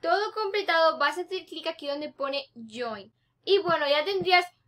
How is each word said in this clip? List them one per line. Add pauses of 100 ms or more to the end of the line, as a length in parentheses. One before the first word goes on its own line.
todo
completado,
vas
a
hacer
clic
aquí
donde
pone (180)
Join. (300)
Y,
bueno,
ya
tendrías (220)